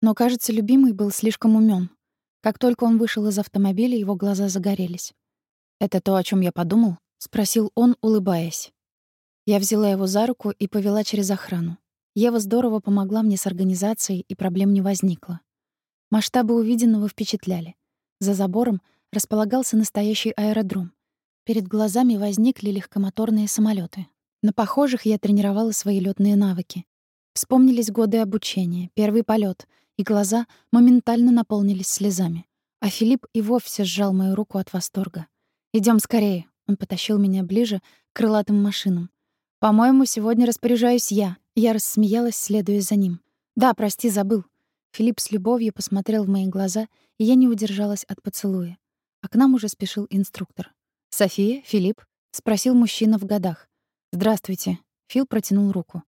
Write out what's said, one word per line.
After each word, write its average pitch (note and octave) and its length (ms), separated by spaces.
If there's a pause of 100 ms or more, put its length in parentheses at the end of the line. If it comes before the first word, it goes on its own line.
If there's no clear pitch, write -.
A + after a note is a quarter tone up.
Но, A3 120
кажется, A#3+ 380
любимый A#3 400
был G3+ 180
слишком A3 460
умён. G3+ 320 (540)
Как G#3+ 160
только B3 260
он A3+ 140
вышел G#3+ 280
из G3+ 120
автомобиля, G3+ 580
его G3+ 180
глаза G3 360
загорелись. F#3 640 (640)
"Это F#3+ 220
то, G3 140
о F#3 60
чём F#3+ 200
я F3 100
подумал?" — F3+ 460 (200)
спросил - 560
он, A#3+ 280
улыбаясь. F#3 720 (760)
Я G3+ 120
взяла G#3 300
его G3 180
за G3+ 200
руку A#3 240
и - 180
повела G3+ 340
через G3+ 280
охрану. F3 480 (360)
Ева A#3 260
здорово A3 400
помогла G3+ 420
мне G#3 160
с - 80
организацией, F#3+ 800
и - 60
проблем F#3+ 400
не G3 80
возникло. F#3 580 (680)
Масштабы A3 440
увиденного A3+ 540
впечатляли. F#3 680 (460)
За G3+ 120
забором G3 480 (320)
располагался A3 640
настоящий G#3+ 540
аэродром. G#3 640 (520)
Перед A3 240
глазами G#3+ 480
возникли G#3 540
легкомоторные G#3 760
самолёты. G3 580 (360)
На G#3+ 100
похожих B3 540
я G#3+ 120
тренировала G#3 540
свои G3+ 280
лётные G3 360
навыки. F#3 480 (500)
Вспомнились B3+ 560
годы A3 280
обучения, F#3 760
первый G#3+ 280
полёт, G#3+ 440 (300)
и G#3 60
глаза G#3 440 (260)
моментально A#3+ 600
наполнились G3+ 560
слезами. F3+ 580 (340)
А G#3 80
Филипп A3+ 440
и A3+ 100
вовсе G#3+ 420
сжал F#3+ 280
мою F#3+ 220
руку G3+ 240
от F#3+ 140
восторга. F3+ 540 (460)
"Идём A3 260
скорее", — G#3 480 (220)
он G3+ 80
потащил G3+ 420
меня F#3+ 240
ближе G3+ 380 (320)
к - 40
крылатым G#3 460
машинам. F#3 480 (480)
"По-моему, A#3 460
сегодня A#3 420
распоряжаюсь A#3+ 640
я". G3 260 (180)
Я A3+ 180
рассмеялась, A3 640
следуя G3+ 440
за G3+ 160
ним. F#3 240 (360)
"Да, A#3+ 160
прости, A3 380
забыл". G3+ 340 (480)
Филипп A3+ 260
с - 120
любовью G#3+ 420
посмотрел G3+ 520
в F#3+ 40
мои G3 180
глаза, F#3+ 420 (300)
и A3 60
я A#3+ 100
не B3+ 140
удержалась G#3 560
от - 180
поцелуя. F#3 560 (440)
А G3 60
к - 60
нам C4 200
уже G#3+ 140
спешил G3+ 420
инструктор. - 640 (360)
"София, G#3 520
Филипп?" — G3+ 400 (300)
спросил A3+ 420
мужчина A3 440
в G3 60
годах. F#3+ 440 (440)
"Здравствуйте". F#3 640 (300)
Фил C4 180
протянул G3+ 460
руку. F3 300 (120)